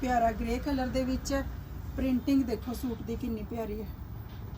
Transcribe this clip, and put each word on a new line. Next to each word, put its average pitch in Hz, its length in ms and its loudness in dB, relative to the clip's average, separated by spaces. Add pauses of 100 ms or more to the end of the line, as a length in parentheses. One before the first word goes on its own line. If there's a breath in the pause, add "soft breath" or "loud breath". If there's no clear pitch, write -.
ਪਿਆਰਾ 240 320 4
ਗ੍ਰੇ 233 260 0
ਕਲਰ 262 300 2
ਦੇ 254 160 2
ਵਿੱਚ 254 280 0
ਹੈ। 269 120 2 (520)
ਪ੍ਰਿੰਟਿੰਗ 262 480 4
ਦੇਖੋ 233 300 -2
ਸੂਟ 226 280 -2
ਦੀ 233 140 -4
ਕਿੰਨੀ 226 340 -2
ਪਿਆਰੀ 226 300 -4
ਹੈ। 208 60 -6 (720)